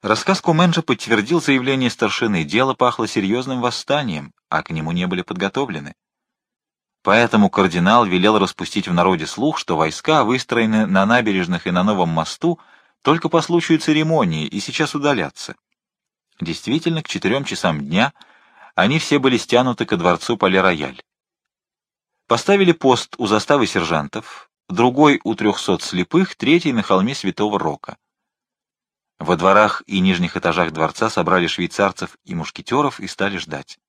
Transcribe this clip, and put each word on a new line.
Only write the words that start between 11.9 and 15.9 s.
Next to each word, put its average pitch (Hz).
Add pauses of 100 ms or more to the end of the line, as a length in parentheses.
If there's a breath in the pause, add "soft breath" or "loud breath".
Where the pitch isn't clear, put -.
мосту 82 (420 soft breath)
только 160
по 165
случаю 165
церемонии 151
и -
сейчас -
удалятся. 139 (880)